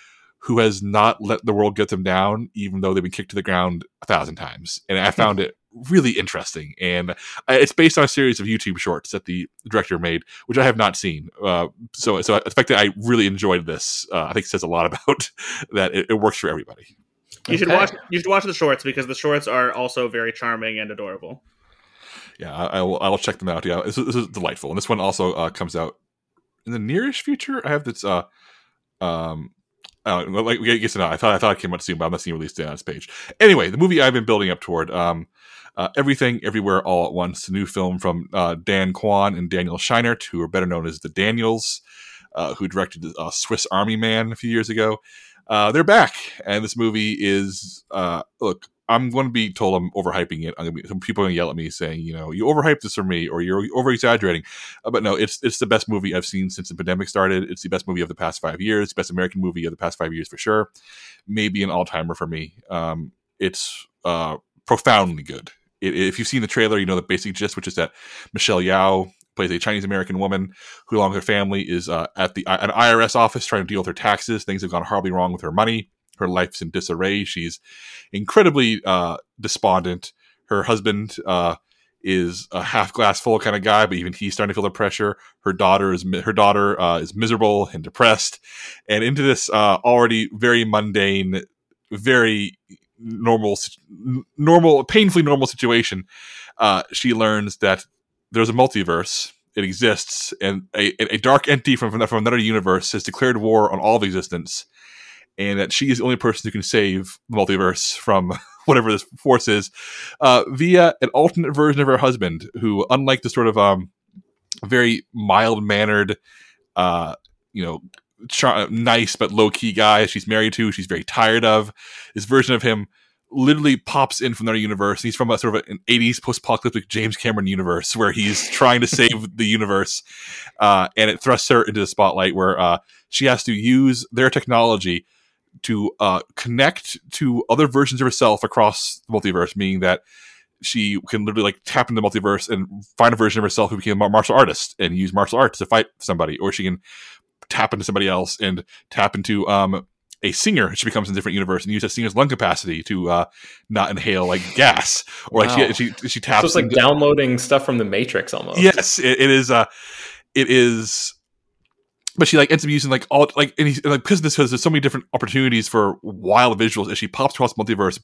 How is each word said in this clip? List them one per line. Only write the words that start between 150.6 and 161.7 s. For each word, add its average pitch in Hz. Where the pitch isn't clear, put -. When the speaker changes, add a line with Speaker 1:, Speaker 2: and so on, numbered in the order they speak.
Speaker 1:
She -
becomes 107
in 98
a -
different 95
universe 92
and 104
use 104
that 113
singer's 110
lung 139
capacity 90
to, 92
uh, 85
not 104
inhale, 92
like, 90
gas, -
or, 110
like, 123
Speaker 2:
Wow. 120
Speaker 1:
she, 120
she, 123
she 120
taps 110
Speaker 2:
So -
it's -
like 151
Speaker 1:
into 113
Speaker 2:
downloading 143
stuff 139
from 123
the 107
Matrix 101
almost. -
Speaker 1:
Yes, -
it, 127
it 135
is, 131
uh, 117
it 135
is. 120